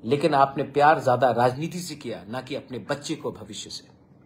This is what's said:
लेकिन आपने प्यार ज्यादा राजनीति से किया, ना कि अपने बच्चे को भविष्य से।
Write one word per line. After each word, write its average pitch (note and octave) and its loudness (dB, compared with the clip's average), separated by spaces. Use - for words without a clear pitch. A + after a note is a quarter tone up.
लेकिन C#3+ 2
आपने C#3 4
प्यार C#3+ 4
ज्यादा B2 4
राजनीति B2+ 0
से D#3 -10
किया, G2+ -10
ना B2 -10
कि C#3 -10
अपने A#2+ -10
बच्चे C#3+ -6
को B2 -6
भविष्य G2+ -14
से। - -16